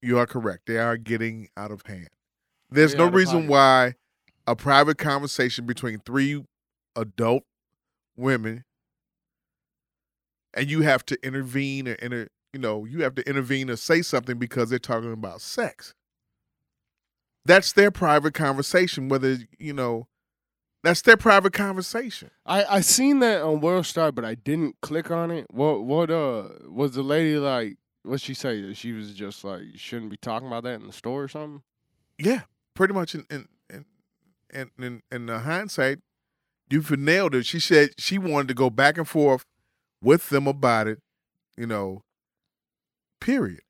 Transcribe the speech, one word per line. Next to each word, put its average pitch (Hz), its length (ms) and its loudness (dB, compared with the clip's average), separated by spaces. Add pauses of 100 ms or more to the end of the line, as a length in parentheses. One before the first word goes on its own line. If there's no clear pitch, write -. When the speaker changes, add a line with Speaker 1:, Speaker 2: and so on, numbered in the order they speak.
Speaker 1:
You 120 160 2
are 120 80 2
correct. 107 400 -6
They 113 120 -4
are 117 180 -2
getting 113 600 -6
out 104 140 -12
of 104 160 -16
hand. 90 220 -16 (600)
There's 143 260 4
Speaker 2:
Way 143 40 -4
Speaker 1:
no 165 60 8
Speaker 2:
out 175 60 4
of 175 40 -4
Speaker 1:
reason 180 280 4
Speaker 2:
pocket. 151 80 -2
Speaker 1:
why 131 440 8 (540)
a 120 80 2
private 143 420 4
conversation 135 680 -4
between 117 340 -8
three 139 440 -2 (520)
adult 117 480 0 (720)
women 117 480 -4 (1900)
and 139 160 -2
you 156 120 0
have 143 240 2
to 135 180 -4
intervene 135 640 -6
or 120 60 -6
inter-, 120 340 -10 (240)
you 135 80 -14
know, 107 240 -4
you 139 180 -6
have 131 140 -2
to 131 120 -6
intervene 135 420 -2
or 117 60 -4
say 165 260 2
something 123 360 -2
because 117 320 -2
they're 127 80 -2
talking 117 340 -6
about 101 280 -12
sex. - 540 -8 (1500)
That's 185 260 6
their 202 180 6
private 151 420 2
conversation, 143 800 0
whether, 131 260 0 (220)
you 156 160 -10
know, 120 320 -4 (760)
that's 165 200 2
their 226 160 10
private 196 340 6
conversation. 202 800 -6 (160)
Speaker 2:
I, 202 180 0
I 196 160 2
seen 269 380 4
that 220 240 4
on 156 180 0
World 170 260 2
Star, 160 260 0
but 117 120 -6
I 110 100 -4
didn't 147 460 -4
click 160 300 -8
on 170 200 -4
it. 165 200 -10
What, 131 340 0
what, 156 260 0
uh, 135 340 -2 (240)
was 127 260 -2
the 135 80 -4
lady 151 340 2
like, 127 400 -4 (260)
what'd 131 200 -8
she 135 120 -12
say? 117 280 -6
That 98 160 -12
she 117 140 -10
was 107 220 -12
just 101 300 -14
like, 95 180 -12
"You 107 140 -20
shouldn't 113 340 -12
be 104 60 -14
talking 117 320 -8
about 117 160 -8
that 120 160 -10
in - 60 -20
the - 60 -18
store" 131 300 -8
or 139 60 -10
something? 151 340 -14 (560)
Speaker 1:
Yeah, 202 240 -2 (320)
pretty 190 200 0
much 180 200 -6
in, 147 160 -12
in, 143 180 -14 (220)
in, - 140 -20 (680)
in, 135 280 -14
in, 123 240 -12 (100)
in 120 140 -10
the 113 140 -6
hindsight, 143 580 -2 (720)
you've 147 220 0
nailed 151 420 2
it. 123 100 0
She 170 160 -4
said 147 380 6
she - 180 -4
wanted 151 320 -2
to 131 60 -2
go 127 160 2
back 139 260 2
and 165 120 -4
forth 143 360 2 (580)
with 147 280 4
them 139 160 0
about 127 400 2
it, 110 120 -6 (600)
you 117 80 -8
know, 101 380 -6 (1160)
period. 160 500 -2